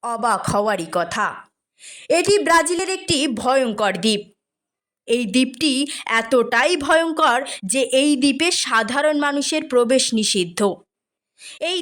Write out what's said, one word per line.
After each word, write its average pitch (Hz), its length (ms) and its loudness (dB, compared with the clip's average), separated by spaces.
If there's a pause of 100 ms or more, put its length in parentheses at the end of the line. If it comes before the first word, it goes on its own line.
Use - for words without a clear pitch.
অবাক 226 380 -2 (100)
হওয়ারই 202 360 0 (100)
কথা। 175 280 -2 (920)
এটি 370 160 2 (120)
ব্রাজিলের 330 520 2
একটি 359 200 -2 (240)
ভয়ঙ্কর 226 520 0 (100)
দ্বীপ। 208 180 0 (880)
এই 240 160 0 (100)
দ্বীপটি 262 400 0 (460)
এতটাই 233 540 2 (120)
ভয়ঙ্কর 320 540 2 (320)
যে 269 100 0 (200)
এই 294 100 2 (100)
দ্বীপে 285 260 2 (180)
সাধারণ 254 500 0 (100)
মানুষের 285 460 -2
প্রবেশ 247 320 4 (100)
নিষিদ্ধ। 196 460 -2 (1080)
এই 370 120 -4